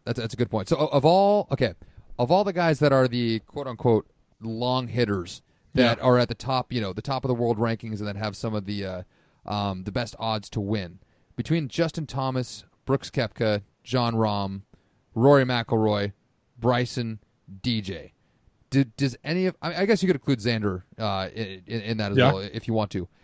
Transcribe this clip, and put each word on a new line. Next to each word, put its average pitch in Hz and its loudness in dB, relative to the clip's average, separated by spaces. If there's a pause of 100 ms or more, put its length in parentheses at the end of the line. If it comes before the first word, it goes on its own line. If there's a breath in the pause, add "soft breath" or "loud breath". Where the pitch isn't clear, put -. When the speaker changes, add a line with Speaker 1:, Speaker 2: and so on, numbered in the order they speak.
Speaker 1:
that's, 120 -4
that's 113 -6
a - -6
good 117 0
point. 104 -2
So, 160 2
o-, 147 2
of 139 2
all, 196 4
okay, 123 0 (460 soft breath)
of 123 0
all 196 4
the 190 -2
guys 165 2
that 147 6
are 131 6
the 117 0
quote-unquote 123 0 (340)
long 120 -2
hitters 104 -2 (320)
that 120 4
Speaker 2:
Yeah. - -6
Speaker 1:
are 123 6
at 120 2
the 117 -6
top, 127 -2
you 120 0
know, 95 -4
the 107 -6
top 131 -4
of 131 0
the 123 2
world 117 0
rankings 113 -2
and 104 -6
that 101 -6
have 104 -6
some 110 -4
of 104 -4
the, 101 -6
uh, 92 -8 (440)
um, 95 -4
the 101 -8
best 117 -6
odds 110 -4
to 113 -4
win, 98 -4 (360)
between 151 -2
Justin 160 -4
Thomas, 131 -6 (200)
Brooks - -2
Koepka, 110 -2 (220)
Jon 120 0
Rahm, 101 0 (540)
Rory 135 8
McIlroy, 110 0 (460)
Bryson, 120 -2 (440)
D 117 0
J, 92 -12 (560)
do, 135 4
does 123 -2
any 175 -2
of, 175 -2
I, 165 -4
I 196 4
guess 208 2
you 185 2
could 170 2
include 131 -2
Xander, 104 -2 (140)
uh, 98 -4
in, 95 -10
in, 113 -6
in 110 -4
that 104 -2
as 101 2
Speaker 2:
Yeah. 123 6
Speaker 1:
well, 95 -6
if 104 -10
you 113 -2
want 107 -2
to. 90 -6 (160 soft breath)